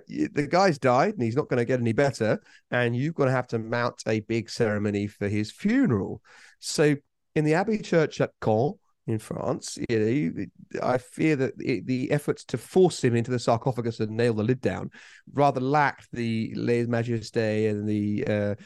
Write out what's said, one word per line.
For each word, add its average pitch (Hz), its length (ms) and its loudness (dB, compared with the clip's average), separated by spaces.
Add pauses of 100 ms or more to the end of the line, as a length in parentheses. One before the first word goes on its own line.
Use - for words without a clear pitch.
Y-, 151 240 -2
the 147 160 -2
guy's 175 300 4
died 131 380 4
and 127 80 -2
he's 113 120 0
not 143 140 -2
gonna 123 160 0
get 127 160 0
any 117 100 2
better, 135 480 2 (300)
and 120 260 0
you're 139 160 -2
gonna 143 200 2
have 127 160 0
to 117 120 -2
mount 120 480 -4
a 110 140 0
big 113 280 -4
ceremony 104 580 0
for 101 200 -6
his 104 240 -2
funeral. 151 680 0 (420)
So 151 320 2 (380)
in 156 100 2
the 151 120 4
Abbey 214 240 0
Church 165 420 0
at 123 80 0 (100)
Caen 120 380 2 (300)
in 113 100 -2
France, - 640 -6 (100)
you 113 100 2
know, 113 460 -2 (380)
I 127 160 0
fear 156 380 0
that 131 200 -2
it, 104 300 -4
the 127 240 -2
efforts 147 340 -2
to - 140 -6
force - 440 2
him 120 120 4
into 117 160 0
the 123 80 0
sarcophagus 117 600 -2
and 107 120 -2
nail 117 240 0
the 107 80 0
lid 127 180 0
down 95 300 -4 (420)
rather 135 260 2
lacked 139 540 0
the 117 420 -2
lèse-majesté 117 1160 0
and 104 180 -4
the, 104 380 -2
uh, 104 280 0 (100)